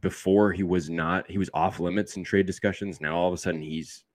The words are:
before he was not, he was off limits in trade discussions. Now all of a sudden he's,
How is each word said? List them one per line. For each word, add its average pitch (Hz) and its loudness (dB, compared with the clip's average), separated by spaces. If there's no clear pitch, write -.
before 98 4
he 87 -2
was 87 0
not, 82 -2
he 95 -2
was 95 0
off 87 0
limits 90 -2
in 92 -8
trade 98 4
discussions. 95 -4
Now 78 -2
all 90 2
of 90 0
a 87 -6
sudden 82 -4
he's, 78 -8